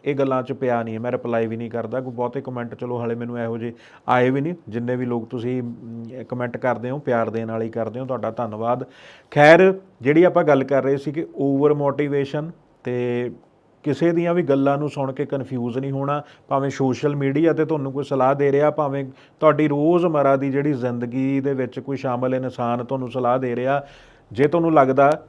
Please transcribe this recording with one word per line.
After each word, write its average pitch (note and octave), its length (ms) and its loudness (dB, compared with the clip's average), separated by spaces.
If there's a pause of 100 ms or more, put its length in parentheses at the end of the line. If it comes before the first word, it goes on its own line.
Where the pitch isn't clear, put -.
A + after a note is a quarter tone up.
ਇਹ C#3+ 100 -2
ਗੱਲਾਂ C3 280 0
'ਚ C3 100 -8
ਪਿਆ A#2+ 300 0
ਨਹੀਂ, A2+ 180 -6
ਮੈਂ B2 120 -4
ਰਿਪਲਾਈ A#2 340 -2
ਵੀ A2+ 100 -6
ਨਹੀਂ A#2 140 -8
ਕਰਦਾ। A#2 300 -6
ਕੋਈ B2+ 120 -8
ਬਹੁਤੇ A#2+ 280 -6
ਕੁਮੈਂਟ B2 340 -10
ਚਲੋ B2 260 -6
ਹਾਲੇ A#2 140 -4
ਮੈਨੂੰ A#2+ 240 -8
ਇਹੋ A#2 200 -6
ਜਿਹੇ A#2 140 -8 (360)
ਆਏ B2 220 4
ਵੀ C3+ 100 0
ਨਹੀਂ, E3 140 -4 (140)
ਜਿੰਨੇ A#2+ 280 -4
ਵੀ B2 100 -4
ਲੋਕ A#2+ 220 -4
ਤੁਸੀਂ, B2 340 -4
ਅਮ, A#2 420 -12 (240)
ਕੁਮੈਂਟ B2 280 -6
ਕਰਦੇ A#2+ 340 -2
ਹੋ, C#3 80 -6
ਪਿਆਰ A#2 320 0
ਦੇਣ A2+ 200 -6
ਵਾਲੇ A2+ 140 -4
ਹੀ A2+ 60 -6
ਕਰਦੇ A2+ 300 -6
ਹੋ, C3+ 40 -8
ਤੁਹਾਡਾ A2+ 260 -6
ਧੰਨਵਾਦ। A#2 540 -4 (460)
ਖੈਰ, E3+ 440 8 (280)
ਜਿਹੜੀ D3+ 200 6
ਆਪਾਂ F3 220 4
ਗੱਲ C#3 200 4
ਕਰ C3+ 200 2
ਰਹੇ C#3 120 2
ਸੀ C#3 160 -6
ਕਿ E3 140 -6 (100)
ਓਵਰ C#3 380 2
ਮੋਟੀਵੇਸ਼ਨ C#3+ 760 -2 (340)
ਤੇ B2 460 -2 (520)
ਕਿਸੇ E3 300 0
ਦੀਆਂ E3+ 220 0
ਵੀ F3 80 2
ਗੱਲਾਂ C#3 360 2
ਨੂੰ D3 100 -2
ਸੁਣ C3+ 240 -4
ਕੇ C#3 140 -6
ਕਨਫਿਊਜ਼ B2+ 520 -4
ਨਹੀਂ C3+ 140 -4
ਹੋਣਾ, C#3 300 -2 (260)
ਭਾਵੇਂ C#3 220 0
ਸੋਸ਼ਲ C3+ 460 -2
ਮੀਡੀਆ C#3+ 360 2
'ਤੇ D#3 120 0
ਤੁਹਾਨੂੰ C#3+ 280 -4
ਕੋਈ C3+ 120 -6
ਸਲਾਹ C3+ 300 2
ਦੇ C#3 180 2
ਰਿਹਾ, D3 180 4
ਭਾਵੇਂ C#3 340 -2 (360)
ਤੁਹਾਡੀ D3+ 280 4
ਰੋਜ਼ਮਰਰਾ D3 680 4
ਦੀ C3+ 140 -2
ਜਿਹੜੀ C#3+ 220 0
ਜ਼ਿੰਦਗੀ B2+ 680 -2
ਦੇ C#3 140 -2
ਵਿੱਚ B2+ 260 -4
ਕੋਈ C#3 160 -6
ਸ਼ਾਮਲ B2+ 380 -2
ਇਨਸਾਨ B2 500 -2
ਤੁਹਾਨੂੰ B2+ 260 -6
ਸਲਾਹ B2 280 0
ਦੇ B2 180 -4
ਰਿਹਾ, C#3 300 -2 (460)
ਜੇ C3+ 160 4
ਤੁਹਾਨੂੰ E3 260 2
ਲੱਗਦਾ C#3 540 6